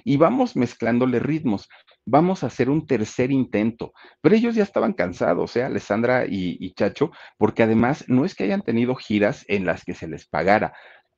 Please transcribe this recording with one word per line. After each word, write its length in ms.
y 140
vamos 380
mezclándole 640
ritmos. 500
Vamos 380
a 40
hacer 220
un 160
tercer 460
intento". 640
Pero 140
ellos 180
ya 100
estaban 300
cansados, 640
¿eh, 80
Alessandra 640
y, 320
y 140
Chacho? 380
Porque 260
además 460
no 160
es 100
que 80
hayan 180
tenido 340
giras 520
en 180
las 180
que 120
se 120
les 200
pagara. 460